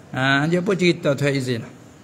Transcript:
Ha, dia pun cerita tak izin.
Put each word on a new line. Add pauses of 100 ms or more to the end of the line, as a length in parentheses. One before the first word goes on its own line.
(180)
Ha,
dia
pun
cerita
tak
izin. (420)